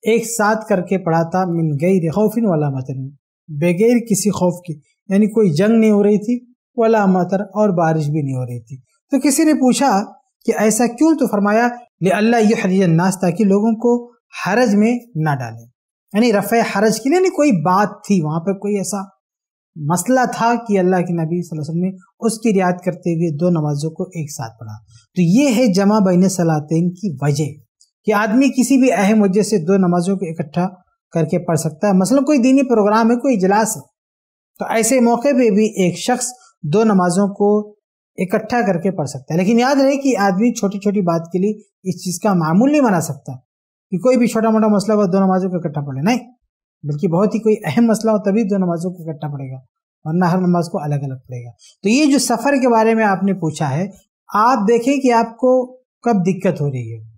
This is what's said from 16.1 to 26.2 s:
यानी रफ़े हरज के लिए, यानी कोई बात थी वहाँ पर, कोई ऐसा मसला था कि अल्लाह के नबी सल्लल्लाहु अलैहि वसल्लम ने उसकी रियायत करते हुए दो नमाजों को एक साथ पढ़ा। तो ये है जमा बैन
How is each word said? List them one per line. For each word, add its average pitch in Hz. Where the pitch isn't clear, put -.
यानी 233
रफ़े 202
हरज 214
के 269
लिए, 339
यानी 370
कोई 294
बात 190
थी 196
वहाँ 156
पर, 190
कोई 202
ऐसा 196
मसला 180
था 233
कि 202
अल्लाह 185
के 175
नबी 170
सल्लल्लाहु 156
अलैहि 165
वसल्लम 185
ने -
उसकी 220
रियायत 185
करते 175
हुए 170
दो 175
नमाजों 151
को 180
एक 139
साथ 113
पढ़ा। 107
तो 180
ये 220
है 247
जमा 196
बैन 185